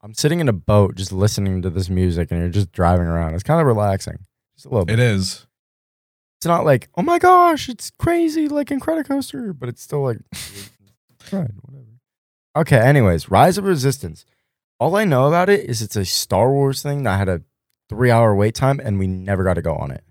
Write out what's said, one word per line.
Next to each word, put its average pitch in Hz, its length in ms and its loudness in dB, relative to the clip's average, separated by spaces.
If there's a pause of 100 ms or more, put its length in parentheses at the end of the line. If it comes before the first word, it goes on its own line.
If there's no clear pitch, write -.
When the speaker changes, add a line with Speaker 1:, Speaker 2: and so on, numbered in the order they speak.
Speaker 1:
I'm 107 120 -20
sitting 151 260 -2
in 156 80 0
a 120 60 2
boat 101 420 2
just 95 160 -8
listening 95 520 -2
to 92 80 -2
this 87 180 -4
music," 90 400 0
and 85 100 -4
you're 87 100 -2
just 95 220 -2
driving 87 360 2
around. 82 260 -2
It's 90 100 -6
kinda 160 220 0
relaxing. 104 600 -2 (300)
Just - 120 -20
a - 20 -20
little 104 160 0
bit. 110 140 0
Speaker 2:
It 123 40 4
is. 98 440 -2 (920)
Speaker 1:
It's - 60 -10
not 170 200 0
like, 139 300 2
"Oh 170 60 -4
my 339 160 0
gosh, 349 500 4
it's - 220 -12
crazy, 330 580 -2
like 294 220 -4
Incredicoaster," 277 880 -6
but 123 120 -8
it's 120 120 -14
still 143 220 -6
like, 120 160 -4 (120)
<laughs> - 1000 -20
right, 175 180 -4 (140)
whatever. 131 220 -20 (720)
Okay, 151 240 4
anyways, 113 520 4
Rise 135 260 6
of 202 80 -6
Resistance. 135 580 -4 (560)
All 156 160 0
I 214 100 2
know 135 220 4
about 175 220 2
it 196 180 2
is 117 140 -6
it's 110 140 -8
a 98 100 -2
Star 107 460 0
Wars 139 320 0
thing 143 200 -4
that 98 140 0
had 98 120 0
a 87 120 -2 (480)
three-hour 117 460 4
wait 104 180 2
time, - 260 0
and 104 200 -4
we 95 80 -2
never 92 360 -4
got 92 120 2
to 82 80 -4
go 78 120 -2
on 71 140 -8
it. - 220 -14